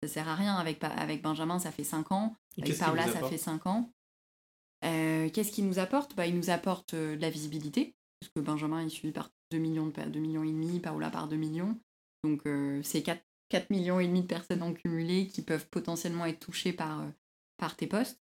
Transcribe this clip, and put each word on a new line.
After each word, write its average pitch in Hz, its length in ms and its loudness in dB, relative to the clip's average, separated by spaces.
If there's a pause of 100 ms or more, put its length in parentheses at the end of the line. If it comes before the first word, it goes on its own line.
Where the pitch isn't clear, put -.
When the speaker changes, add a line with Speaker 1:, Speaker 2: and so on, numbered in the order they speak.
Speaker 1:
ça 151 60 -4
sert 156 220 -4
à 160 60 2
rien. 196 200 4
Avec, 160 260 0
avec 151 400 0
Benjamin, 160 380 0
ça 170 120 -4
fait 147 120 -6
cinq 156 300 0
ans. 220 240 0 (180)
Speaker 2:
Et 180 60 -6
Speaker 1:
Avec 143 100 2
Speaker 2:
qu'est-ce 151 60 0
qu'il 175 100 4
Speaker 1:
Paola, 165 180 4
Speaker 2:
vous 226 60 2
Speaker 1:
ça 220 60 2
Speaker 2:
apporte ? 135 160 0
Speaker 1:
fait 160 40 -2
cinq 160 300 -2
ans. 226 240 0 (960)
Euh, 160 440 4
qu'est-ce 208 220 0
qu'il 202 160 2
nous 185 120 2
apporte ? 262 360 0
Bah, 175 100 2
il 175 100 2
nous 175 140 0
apporte, 180 440 0
euh, 156 240 -2
de 151 40 -2
la 160 80 2
visibilité, 151 640 -2 (260)
parce - 140 -16
que - 60 -2
Benjamin 151 460 0
est 160 40 -2
suivi 156 240 -6
par - 160 -6 (220)
deux 165 80 0
millions 160 260 0
de 156 60 -2
per-, 156 180 -6
deux 151 100 -4
millions 156 240 0
et 156 80 0
demi, 160 280 0
Paola 156 300 -2
par 156 180 -4
deux 156 100 -2
millions. 165 400 0 (460)
Donc, 151 220 2
euh, 143 380 0
c'est - 180 0
quatre, 170 220 -2 (260)
quatre - 200 0
millions 185 300 4
et 180 80 4
demi 180 140 4
de 180 60 0
personnes 175 340 -2
en 170 120 0
cumulé 170 540 0
qui 190 140 -6
peuvent 156 260 -2
potentiellement 170 580 -2
être 165 140 -2
touchées - 340 -2
par, 156 280 -4
euh, 151 80 -6 (480)
par 160 180 -4
tes - 120 -4
posts. 226 320 0 (140)